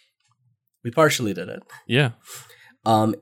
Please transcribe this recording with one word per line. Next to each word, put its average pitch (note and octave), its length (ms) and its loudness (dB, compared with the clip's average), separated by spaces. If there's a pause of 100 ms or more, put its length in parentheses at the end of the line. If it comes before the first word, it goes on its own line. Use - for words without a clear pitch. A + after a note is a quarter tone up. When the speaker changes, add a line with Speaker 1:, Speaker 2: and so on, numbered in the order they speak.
(840)
Speaker 1:
We A#2+ 80 -6
partially C#3 420 2
did F2+ 160 -10
it. G2+ 120 -12 (260)
Speaker 2:
Yeah. B2 240 2 (720)
Speaker 1:
Um, A2+ 360 2